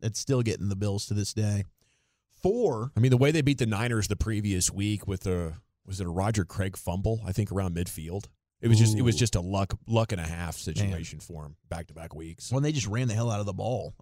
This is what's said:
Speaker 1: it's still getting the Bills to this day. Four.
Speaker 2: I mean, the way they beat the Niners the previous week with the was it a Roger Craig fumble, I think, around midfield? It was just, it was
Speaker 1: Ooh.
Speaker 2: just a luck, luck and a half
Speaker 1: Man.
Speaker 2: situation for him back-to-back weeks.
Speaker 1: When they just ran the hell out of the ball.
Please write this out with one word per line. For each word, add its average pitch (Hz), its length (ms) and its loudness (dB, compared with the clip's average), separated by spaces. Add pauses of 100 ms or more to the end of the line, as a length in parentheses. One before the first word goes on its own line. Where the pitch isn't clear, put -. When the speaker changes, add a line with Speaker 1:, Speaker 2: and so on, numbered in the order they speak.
Speaker 1:
it's 110 180 -4
still 127 220 2
getting 101 260 0
the 98 80 0
Bills 101 300 -2
to - 80 -6
this 104 200 -2
day. 104 300 0 (760)
Four. 196 560 2
Speaker 2:
I - 20 4
mean, 127 120 6
the 123 60 8
way 143 140 6
they 160 100 4
beat 131 180 2
the 127 60 2
Niners 110 440 0
the 95 80 -2
previous 104 520 0
week 101 380 -2
with 95 140 -4
the 87 320 -2 (360)
was 98 100 -8
it 90 80 -4
a - 20 -4
Roger 95 360 0
Craig 95 320 -4
fumble, 107 500 -2
I 95 60 -2
think, 104 180 0
around 92 240 -2
midfield? 87 520 -6 (340)
It 117 60 0
was 113 100 10
just, 110 200 6
it - 40 2
was 117 140 4
Speaker 1:
Ooh. 104 40 2
Speaker 2:
just 117 160 4
a 90 60 0
luck, 98 360 -2 (100)
luck 113 240 2
and 90 100 -4
a 80 40 -6
half 82 300 -6 (120)
Speaker 1:
Man. 80 80 -6
Speaker 2:
situation 85 440 -2
for 78 260 -12
him 73 100 -16 (140)
back-to-back 82 440 -12
weeks. 82 380 -12
Speaker 1:
When 135 100 2
they 151 100 2
just 123 160 -2
ran 120 200 0
the 107 60 0
hell 117 180 0
out 104 80 -2
of 104 60 -4
the 98 80 -4
ball. 98 480 -4